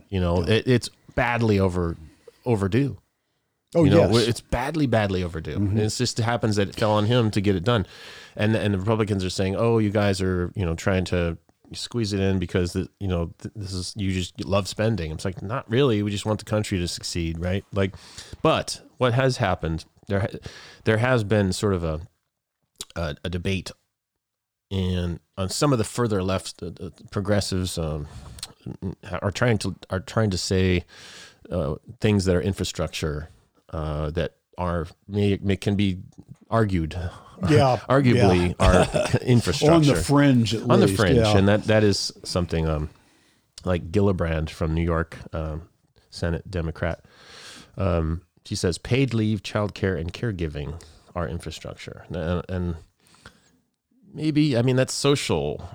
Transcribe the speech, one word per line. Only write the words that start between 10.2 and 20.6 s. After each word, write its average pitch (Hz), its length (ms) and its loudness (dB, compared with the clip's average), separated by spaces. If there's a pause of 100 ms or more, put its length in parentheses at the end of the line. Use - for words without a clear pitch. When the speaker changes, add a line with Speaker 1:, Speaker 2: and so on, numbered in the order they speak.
Speaker 1:
are, 90 340 -2
you 95 100 -2
know, 82 100 -2
trying 92 300 0
to 85 320 -2 (340)
squeeze 110 420 -4
it 98 60 0
in 95 200 2
because, 90 340 0
the, 92 160 -2 (100)
you 98 80 -6
know, 85 300 -2
th-, - 180 -14
this 95 180 -10
is, 92 220 -8
you 95 160 -2
just 92 320 -6
love 95 240 -2
spending." 107 440 -2
It's 78 120 -10
like, 98 200 -8
"Not 113 260 -8
really. 113 320 2
We 104 80 -2
just 101 160 -6
want 107 140 -2
the - 60 -16
country 107 340 -2
to 87 80 -2
succeed," 82 500 -6
right? 90 340 -4
Like, 98 240 -2 (460)
but 147 400 -2 (160)
what 123 160 2
has 131 240 2
happened, 87 480 -2 (220)
there 98 140 0
ha-, - 160 -4 (480)